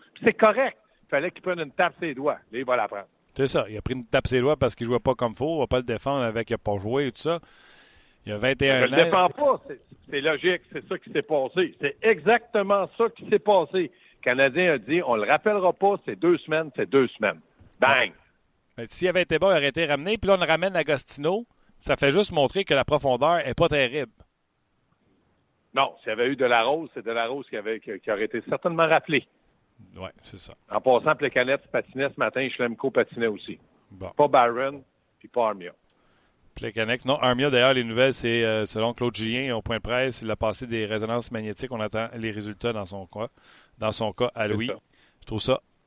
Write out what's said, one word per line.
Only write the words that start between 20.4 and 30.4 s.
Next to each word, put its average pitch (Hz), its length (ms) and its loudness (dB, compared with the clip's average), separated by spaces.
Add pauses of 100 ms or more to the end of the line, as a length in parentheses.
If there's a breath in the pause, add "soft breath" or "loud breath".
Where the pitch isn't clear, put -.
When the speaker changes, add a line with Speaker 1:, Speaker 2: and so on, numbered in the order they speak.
Speaker 2:
le 170 60 0
ramène 170 300 2
à 165 40 0
Agostino. 156 680 -2 (340)
Ça 139 160 0
fait 143 160 2
juste 196 200 2
montrer 165 320 2
que 151 100 2
la 131 100 4
profondeur 143 640 2
est 127 120 -4
pas 170 100 4
terrible. 139 440 0 (1600)
Speaker 1:
Non, 135 260 2
s'il 113 100 -8
y - 20 -2
avait 120 160 0
eu 139 80 -2
De 131 80 0
La 120 200 4
Rose, 147 300 -2
c'est 117 100 -12
De 110 60 -6
La 117 160 -2
Rose 135 220 -8
qui 123 80 -10
avait, 107 240 -6
qui, 101 180 -12
qui 113 140 -4
aurait 104 140 -2
été 113 220 -6
certainement 165 380 0
rappelé. 156 400 0 (720)
Speaker 2:
Ouais, 92 140 -12 (120)
c'est - 160 -20
ça. - 140 -20 (180)